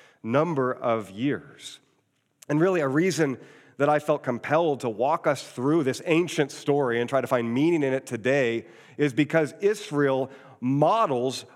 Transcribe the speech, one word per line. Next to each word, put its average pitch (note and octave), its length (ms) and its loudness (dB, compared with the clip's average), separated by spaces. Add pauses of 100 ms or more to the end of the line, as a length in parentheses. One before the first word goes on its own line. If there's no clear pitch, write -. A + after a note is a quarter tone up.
(240)
number C3+ 500 0
of A2+ 360 -4
years. A2 680 -8 (680)
And D3+ 140 2
really F#3 180 2
a C#3+ 80 0
reason C#3+ 500 2 (400)
that C#3+ 120 2
I D3+ 100 4
felt D3 240 -2
compelled C#3 580 0
to B2+ 80 -2
walk C3 380 0
us C#3 160 0
through D3 400 0
this B2+ 220 -2
ancient D#3+ 440 0
story C3+ 520 0
and A#2+ 80 -4
try C3+ 100 2
to B2 80 -4
find A#2 260 -2
meaning D3+ 300 2
in C3+ 100 0
it C3 120 -4
today A#2 600 0 (320)
is C#3+ 140 0
because D3+ 480 0
Israel C#3+ 680 0 (320)
models C#3 800 0 (120)